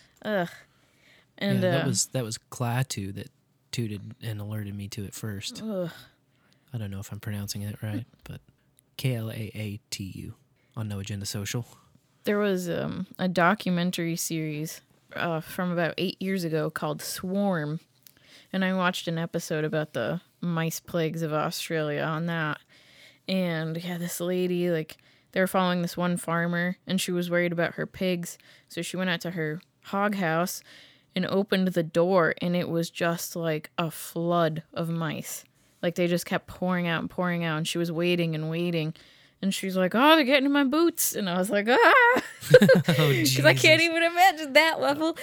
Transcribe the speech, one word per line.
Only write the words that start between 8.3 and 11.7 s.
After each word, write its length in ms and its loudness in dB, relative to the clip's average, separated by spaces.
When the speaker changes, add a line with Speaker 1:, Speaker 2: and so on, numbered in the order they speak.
Speaker 2:
K 200 -2
L 140 -8
A 240 -8
A 260 -8
T 140 -8
U 180 -14
on 120 -6
No 120 -6
Agenda 260 -8
Social. 400 -6